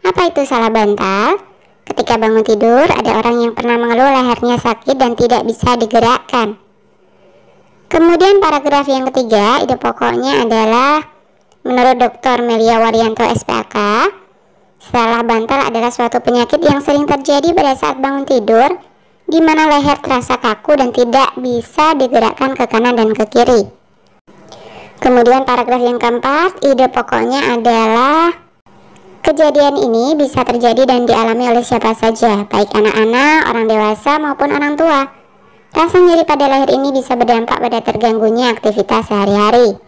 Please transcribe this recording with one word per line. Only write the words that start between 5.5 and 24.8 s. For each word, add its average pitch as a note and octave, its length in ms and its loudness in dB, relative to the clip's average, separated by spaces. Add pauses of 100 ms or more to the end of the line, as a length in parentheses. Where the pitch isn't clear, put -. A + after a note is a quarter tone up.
digerakkan. A3+ 800 -2 (1300)
Kemudian E4+ 560 4
paragraf C#4+ 480 0
yang C4 180 -2
ketiga, A3+ 540 0
ide B3 160 -2
pokoknya A#3+ 680 -2
adalah, A#3 640 0 (560)
menurut B3 340 2
Doktor A#3+ 460 0
Melia A3+ 400 2
Waryanto, A3+ 400 0
S A#3+ 240 -4
P - 80 -4
A A3+ 100 -4
K, - 100 -20 (1000)
salah A#3 480 -2
bantal A#3 400 0
adalah A#3 240 -2
suatu A#3+ 300 -2
penyakit B3 400 0
yang C#4+ 240 0
sering C#4+ 240 0
terjadi C#4+ 480 0
pada C#4 240 0
saat C4 240 -4
bangun C#4 240 -4
tidur, B3 560 2 (400)
di E4 160 -2
mana D#4 320 2
leher C#4+ 320 0
terasa B3 400 -4
kaku A#3+ 320 0
dan C4 160 -2
tidak B3 480 0
bisa B3+ 560 -2
digerakkan B3+ 560 0
ke B3+ 160 -4
kanan A#3+ 320 0
dan A3 160 2
ke G#3+ 160 -2
kiri. A#3+ 320 2 (1400)